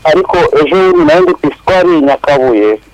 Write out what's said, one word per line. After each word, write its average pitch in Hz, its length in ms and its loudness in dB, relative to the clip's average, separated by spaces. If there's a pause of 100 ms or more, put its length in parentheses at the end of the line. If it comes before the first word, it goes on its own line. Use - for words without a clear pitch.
ariko 165 320 0 (240)
ejo 151 160 -2
bundi 185 280 2
nari 156 180 2
ndi 180 120 0
ku - 120 -6
isoko - 260 -6
hariya 180 260 2
i - 40 0
Nyakabuye, 131 760 0 (160)